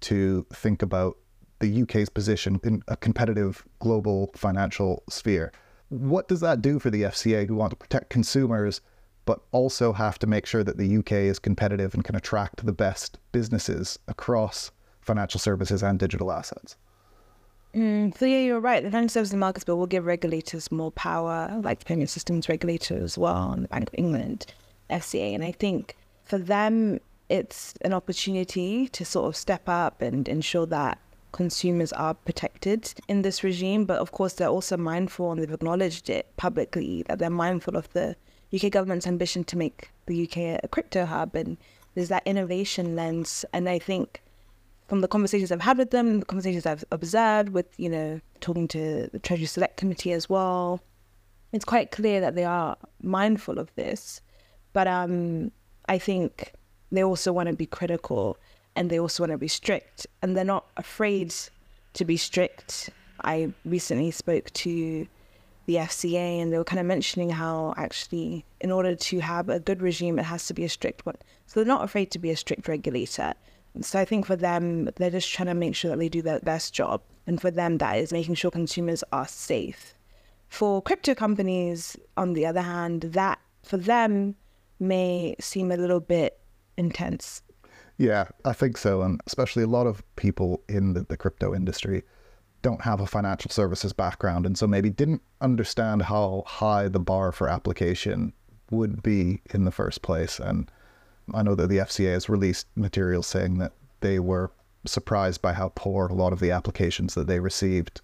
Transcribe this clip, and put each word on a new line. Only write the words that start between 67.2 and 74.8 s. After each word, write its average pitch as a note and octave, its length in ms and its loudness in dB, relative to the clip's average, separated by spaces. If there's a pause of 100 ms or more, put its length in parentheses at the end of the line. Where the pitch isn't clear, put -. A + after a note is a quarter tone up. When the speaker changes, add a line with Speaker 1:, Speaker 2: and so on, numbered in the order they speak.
Speaker 2:
how D#3+ 480 -2
actually D#3+ 640 -6 (160)
in F#3 100 -2
order F#3 240 2
to F3+ 260 -2
have E3+ 280 -2
a F3 120 0
good F#3 200 -2
regime, F3 380 0
it - 60 -2
has E3+ 240 -6
to - 40 -6
be E3+ 120 -4
a E3 40 -2
strict - 380 -6
one. E3+ 100 -8 (300)
So - 140 0
they're A#3 140 4
not - 100 0
afraid G3 260 -2
to F3 80 -8
be E3 120 -2
a D#3+ 60 0
strict - 320 -6
regulator. C3 640 -4 (480)
So - 180 -2
I F#3+ 60 4
think G3+ 200 0
for F#3+ 120 0
them, E3+ 600 0